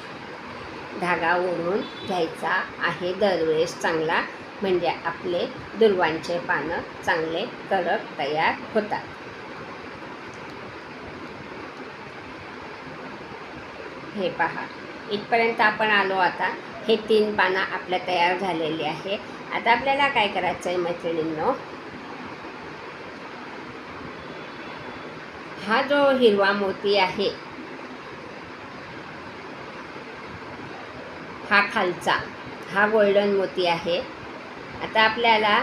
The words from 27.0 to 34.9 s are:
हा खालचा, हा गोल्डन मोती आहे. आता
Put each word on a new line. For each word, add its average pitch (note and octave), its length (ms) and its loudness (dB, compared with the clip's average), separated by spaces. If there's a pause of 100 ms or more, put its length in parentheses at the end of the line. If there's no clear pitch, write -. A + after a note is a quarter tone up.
हा G3+ 120 8 (120)
खालचा, F3+ 460 2 (520)
हा G3+ 160 4
गोल्डन G3+ 480 6
मोती F#3 300 2
आहे. E3+ 340 2 (840)
आता A3 200 4